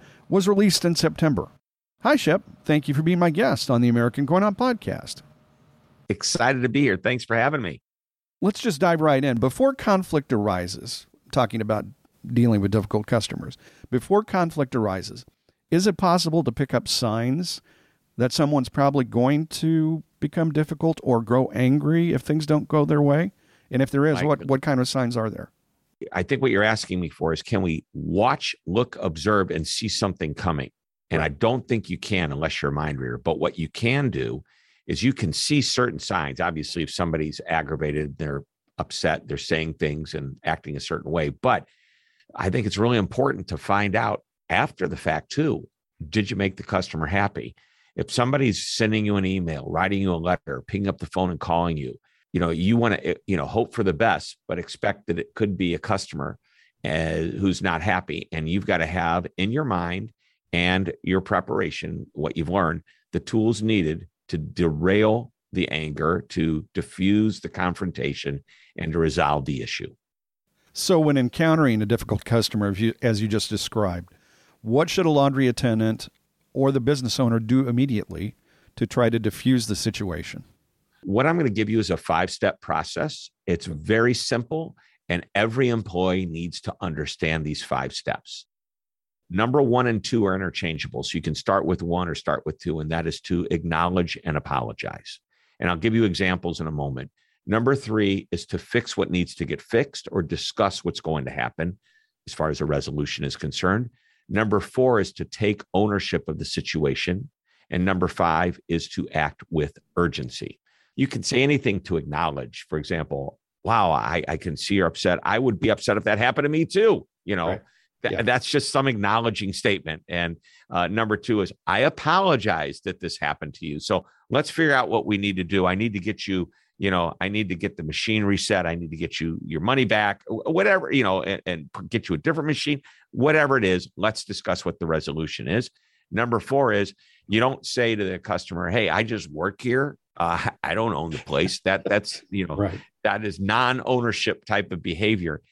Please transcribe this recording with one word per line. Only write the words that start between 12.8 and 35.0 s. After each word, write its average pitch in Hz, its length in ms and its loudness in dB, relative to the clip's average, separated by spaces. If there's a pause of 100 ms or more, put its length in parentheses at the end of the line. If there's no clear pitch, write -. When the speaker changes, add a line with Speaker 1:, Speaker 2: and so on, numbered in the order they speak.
Speaker 1:
customers, - 520 -2 (320)
before 196 340 2
conflict 160 500 0
arises, 104 520 -2 (440)
is 180 160 4
it 196 120 2
possible 170 460 2
to 139 60 0
pick 131 220 -2
up - 160 0
signs 123 720 -2 (560)
that 123 160 2
someone's 147 380 2
probably 139 340 4
going 127 440 2
to 160 540 0 (180)
become 160 320 0
difficult 156 500 0
or 120 180 4
grow 120 280 2
angry 147 640 4
if 135 80 0
things 151 240 0
don't 151 200 2
go 147 200 2
their 147 160 4
way? 147 300 4 (380)
And 127 120 2
if 135 80 0
there 139 160 4
is, 139 160 2
Speaker 2:
I - 20 0
Speaker 1:
what, 147 220 0
what 135 160 2
kind 135 180 2
of 123 80 0
signs 120 300 0
are 110 100 0
there? - 220 -10 (600)
Speaker 2:
I 90 120 -2
think 131 180 0
what 131 100 4
you're 101 120 4
asking 107 360 0
me 85 120 -4
for 80 240 -2
is, - 80 -6
can 101 180 0
we 82 320 -2
watch, 92 640 0 (100)
look, 113 360 0
observe, 92 480 0
and 80 180 -4
see - 200 -4
something 90 440 -2
coming? 76 380 -2 (400)
And - 100 2
Speaker 1:
Right. 78 60 0
Speaker 2:
I 73 80 -4
don't 120 340 0
think 113 220 -2
you 90 80 -6
can 87 340 -2
unless 73 300 -4
you're 71 80 0
a 69 40 -2
mind 73 260 -2
reader. 60 180 -6
But 80 200 -2
what 82 200 -2
you 80 100 -4
can 131 400 0
do 64 340 -4 (440)
is - 180 -2